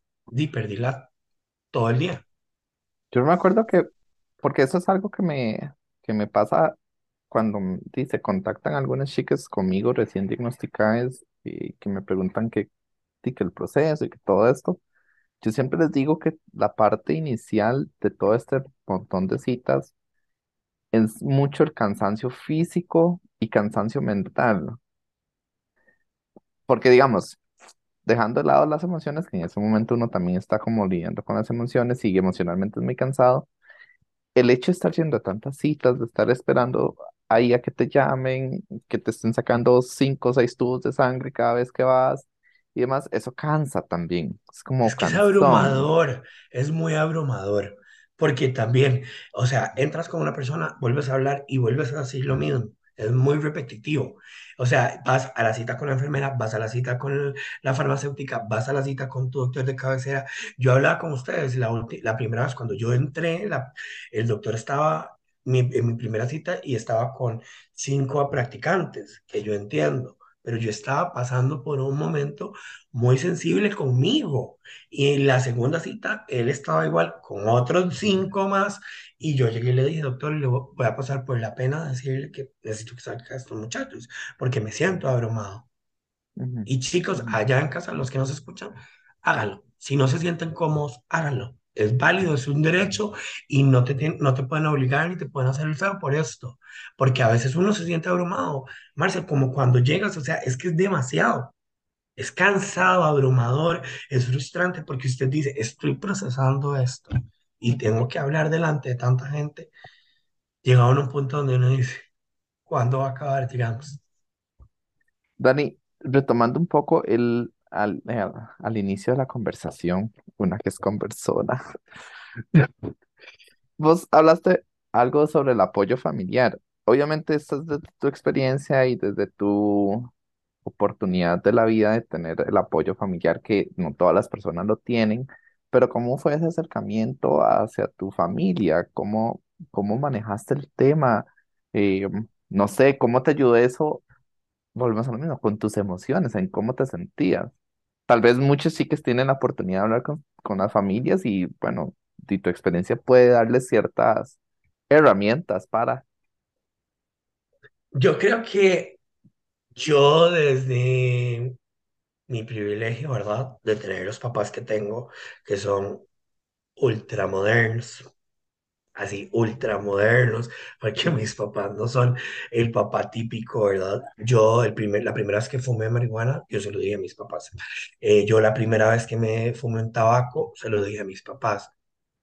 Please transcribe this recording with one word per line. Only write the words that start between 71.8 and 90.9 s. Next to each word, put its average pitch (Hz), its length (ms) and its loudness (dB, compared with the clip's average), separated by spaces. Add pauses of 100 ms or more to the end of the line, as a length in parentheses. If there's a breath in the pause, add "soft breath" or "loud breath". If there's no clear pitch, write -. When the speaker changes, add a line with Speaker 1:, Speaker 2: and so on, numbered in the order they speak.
Speaker 1:
momento 147 560 -4 (380 loud breath)
muy 123 260 4
sensible 170 560 0
conmigo. 143 840 0 (300 loud breath)
Y 139 240 2
en 139 140 2
la 127 120 4
segunda 127 400 -2
cita, - 480 -8
él 123 220 -2
estaba 160 360 -2
igual 156 360 0
con 101 260 -8
otros 135 500 2
cinco 190 500 0
más, 202 320 -2 (380 loud breath)
y 156 180 -2
yo 123 140 2
llegué 117 220 -2
y - 20 2
le 131 120 2
dije, 160 160 -2
"Doctor, 147 320 -6
le 147 140 -2
vo-, 123 280 -4
voy 120 120 0
a 110 80 -2
pasar 135 300 -6
por 120 140 -4
la 110 160 -8
pena 139 280 -4
de 151 80 -8
decirle 135 400 -6
que - 200 -14 (120)
necesito 113 320 -10
que - 60 -20
salga 127 300 -14
a 131 60 -10
estos 123 200 -14
muchachos, 175 500 -12 (300 loud breath)
porque 120 240 -2
me 107 100 -8
siento 175 360 -2
abrumado". 113 600 -4 (720)
Speaker 2:
Ujú. 123 260 -6
Speaker 1:
Y 127 160 -4
chicos, 170 440 -4
Speaker 2:
Ujú. 113 100 -8
Speaker 1:
allá 123 280 2
en 156 80 -2
casa, 175 240 -10
los 139 180 -6
que 139 80 -6
nos 131 120 -2
escuchan, - 420 -14 (480 loud breath)
háganlo. 107 420 -2 (140)
Si - 180 -4
no 135 120 4
se 156 120 2
sienten 165 340 -4
cómodos, 151 560 -2